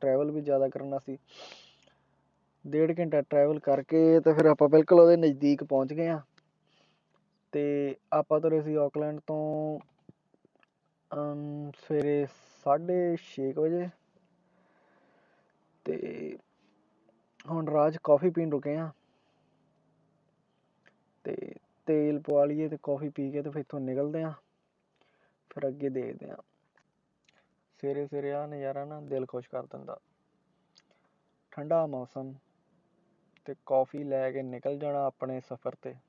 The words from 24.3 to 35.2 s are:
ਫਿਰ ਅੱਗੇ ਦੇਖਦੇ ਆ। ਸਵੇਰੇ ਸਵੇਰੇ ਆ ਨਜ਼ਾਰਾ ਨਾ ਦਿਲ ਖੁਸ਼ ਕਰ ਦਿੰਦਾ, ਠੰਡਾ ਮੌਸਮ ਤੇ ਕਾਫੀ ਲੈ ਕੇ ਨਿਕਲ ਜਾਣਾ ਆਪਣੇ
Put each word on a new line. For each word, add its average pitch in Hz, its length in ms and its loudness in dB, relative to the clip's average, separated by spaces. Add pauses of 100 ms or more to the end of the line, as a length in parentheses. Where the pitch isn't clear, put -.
ਫਿਰ 139 140 -6
ਅੱਗੇ 139 220 -6
ਦੇਖਦੇ 127 400 -8
ਆ। - 60 -14 (1500)
ਸਵੇਰੇ 143 260 -4
ਸਵੇਰੇ 143 260 -6
ਆ 147 120 -6
ਨਜ਼ਾਰਾ 139 400 -8
ਨਾ 151 160 -14
ਦਿਲ 135 240 -6
ਖੁਸ਼ 123 240 -12
ਕਰ 127 140 -8
ਦਿੰਦਾ, 135 340 -16 (1500)
ਠੰਡਾ 160 360 -2
ਮੌਸਮ 131 460 -10 (1120)
ਤੇ 139 100 -12 (100)
ਕਾਫੀ 135 380 0
ਲੈ 131 280 -4
ਕੇ 135 120 -8
ਨਿਕਲ 127 360 -6
ਜਾਣਾ 143 260 -4
ਆਪਣੇ 131 340 -6